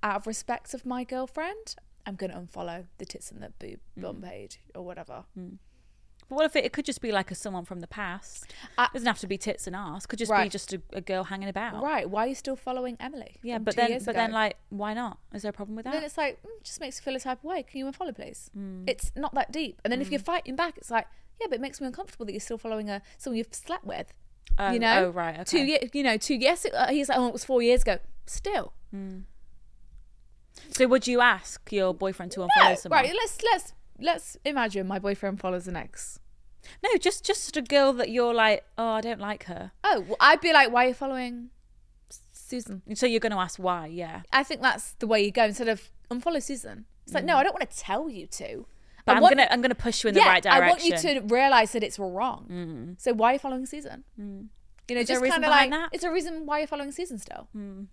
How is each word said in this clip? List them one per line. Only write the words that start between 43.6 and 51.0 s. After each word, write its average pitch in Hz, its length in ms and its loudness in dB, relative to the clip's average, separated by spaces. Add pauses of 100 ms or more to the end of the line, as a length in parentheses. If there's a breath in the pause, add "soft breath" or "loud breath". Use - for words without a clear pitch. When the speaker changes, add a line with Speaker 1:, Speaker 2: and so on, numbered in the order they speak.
Speaker 2:
yeah. 170 360 -8 (100)
Speaker 1:
I 269 100 4
think 285 180 -6
that's 247 380 0
the 226 80 -4
way 214 160 4
you 202 80 2
go 233 140 6
instead 214 240 0
of, 214 200 -2 (220)
"Unfollow 277 320 -2
Susan." - 420 -10 (200)
It's - 80 -16
like, 285 100 0
Speaker 2:
Mm. 302 40 -2
Speaker 1:
"No, 330 100 6
I 269 60 8
don't 381 100 4
wanna 320 140 -2
tell 269 420 -4
you 180 180 -12
to." - 380 -10 (400 soft breath)
Speaker 2:
But 214 80 8
Speaker 1:
I - 40 10
Speaker 2:
I'm 233 40 6
Speaker 1:
want 277 160 10
Speaker 2:
gonna, 262 120 6
I'm 240 120 2
gonna 247 140 2
push - 280 -4
you 226 60 2
in 202 60 0
the 349 40 8
Speaker 1:
Yeah, 427 80 10
Speaker 2:
right 359 180 6
Speaker 1:
I - 220 8
want 349 160 4
you 339 80 6
Speaker 2:
direction. 285 380 0